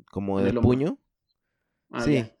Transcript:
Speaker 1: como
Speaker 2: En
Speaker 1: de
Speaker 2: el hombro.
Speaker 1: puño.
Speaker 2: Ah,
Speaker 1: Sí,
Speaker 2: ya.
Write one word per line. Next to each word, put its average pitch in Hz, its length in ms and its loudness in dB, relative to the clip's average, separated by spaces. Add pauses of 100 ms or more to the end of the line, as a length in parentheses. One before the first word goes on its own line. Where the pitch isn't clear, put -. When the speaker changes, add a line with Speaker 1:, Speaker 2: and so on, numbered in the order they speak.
(100)
Speaker 1:
como 98 300 -4
Speaker 2:
En 95 60 2
Speaker 1:
de 98 40 2
Speaker 2:
el 120 80 -2
hombro. 120 100 4
Speaker 1:
puño. 139 300 0 (1000)
Speaker 2:
Ah, 123 80 -6
Speaker 1:
Sí, 147 100 2
Speaker 2:
ya. 117 260 -2